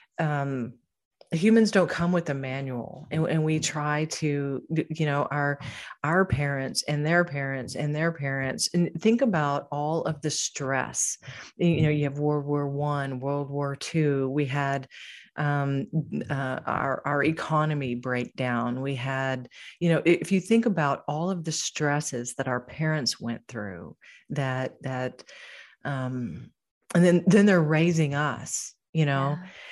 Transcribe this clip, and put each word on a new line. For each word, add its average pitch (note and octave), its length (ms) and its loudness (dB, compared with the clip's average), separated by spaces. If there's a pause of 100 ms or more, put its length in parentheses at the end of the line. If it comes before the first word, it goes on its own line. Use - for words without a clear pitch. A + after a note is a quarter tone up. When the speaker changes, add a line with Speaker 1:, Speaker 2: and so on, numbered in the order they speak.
(200)
Speaker 1:
um, C#3 540 -2 (600)
humans A3 380 6
don't F#3 180 4
come F3 240 0
with E3+ 160 0
a C#3+ 40 0
manual, C3+ 760 -6
and, D#3+ 160 2
and D#3 160 2
we D#3 160 2
try D3+ 460 0
to, C#3+ 580 -2 (260)
you D#3 160 0
know, C#3+ 240 2
our, C#3+ 300 0 (420)
our E3+ 220 4
parents C#3 600 -2
and D3 220 -2
their E3+ 200 4
parents C3+ 500 -6
and D3 180 -2
their E3 200 0
parents, C3+ 600 -4
and F3 160 2 (120)
think A#3 200 4
about D3+ 480 0
all D3 340 -2
of D#3 180 -4
the D#3 80 -2
stress. - 880 -4 (400)
You E3+ 240 4
know, D3+ 80 4
you D3 160 2
have C#3 120 -4
World D3 280 0
War C#3+ 240 0
One, C#3 500 -4
World C#3 300 -4
War C#3+ 260 -4
Two. C#3+ 540 0
We C#3+ 160 0
had, C#3 420 0 (480)
um, C#3+ 520 0 (420)
uh, C3+ 360 -2
our, - 400 -2
our C#3+ 200 0
economy D3+ 720 0
breakdown. B2 840 -2
We C#3 140 -2
had, C3 540 -4 (320)
you E3+ 80 4
know, D#3+ 160 4
if E3+ 260 4
you F#3+ 80 4
think A3+ 260 4
about D#3+ 440 0
all D#3+ 200 -2
of F3 140 -4
the D#3 80 -4
stresses D3 840 -2
that C3 120 -4
our B2 140 0
parents D3+ 580 -2
went - 300 -8
through, F#2 480 -10 (320)
that, C3 540 -4
that, B2+ 420 -6 (580)
um, B2+ 680 -6 (440)
and F3 80 8
then, F3 240 6
then G3+ 180 8
they're F#3 160 8
raising D#3 540 4
us, - 580 -4 (200)
you D#3+ 120 4
know, C#3 340 2
Speaker 2:
Yeah. F#3 100 -14 (220)